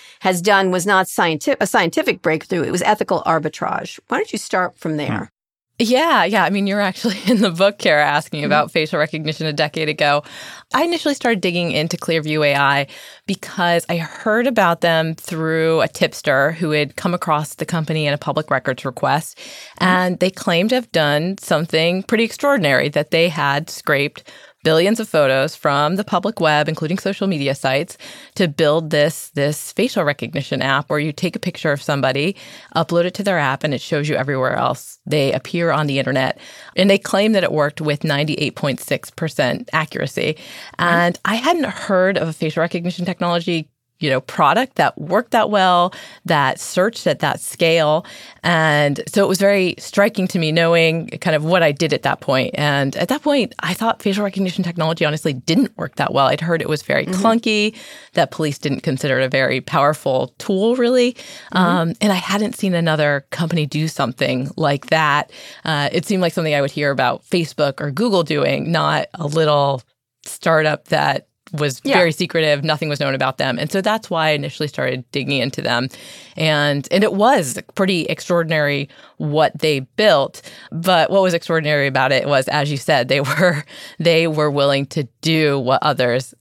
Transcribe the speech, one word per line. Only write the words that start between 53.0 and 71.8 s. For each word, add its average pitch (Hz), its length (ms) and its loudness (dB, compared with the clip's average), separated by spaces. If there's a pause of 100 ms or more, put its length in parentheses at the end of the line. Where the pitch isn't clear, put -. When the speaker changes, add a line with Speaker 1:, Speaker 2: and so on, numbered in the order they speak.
Speaker 3:
that 285 140 -2
point, 285 380 0
I 170 140 -4
thought 220 280 -2
facial 208 220 0
recognition 190 400 -2
technology 170 400 -2
honestly 151 280 0
didn't 165 460 0
work - 180 -8
that - 160 -2
well. 139 140 4
I'd 147 140 0
heard 165 200 -2
it - 80 -6
was 151 140 -4
very 139 240 0
Speaker 1:
Mm-hmm. 190 180 -2
Speaker 3:
clunky, 220 520 2 (380)
that 160 180 2
police 151 260 -2
didn't 139 220 -2
consider 131 400 -2
it 131 40 2
a 131 40 0
very 131 320 0
powerful 143 800 0
tool, 214 380 0
really. 247 360 2
Speaker 1:
Mm-hmm. - 440 -10
Speaker 3:
Um, 175 440 2
and 208 120 2
I 190 40 0
hadn't 202 400 -2
seen 190 180 -2
another 151 560 0
company 165 360 -2
do 151 200 -2
something 131 720 -2
like 143 300 0
that. 151 440 2 (340)
Uh, 147 280 0
it - 140 -2
seemed 190 160 0
like 170 100 2
something 160 220 -2
I 143 60 2
would 139 120 0
hear 143 180 -2
about 127 340 0
Facebook 156 560 -2
or 143 120 -4
Google 196 320 0
doing, 143 480 -2
not 151 420 0
a 165 140 -6
little 143 540 2 (420)
startup 156 640 0
that 147 400 0 (240)
was 147 320 -4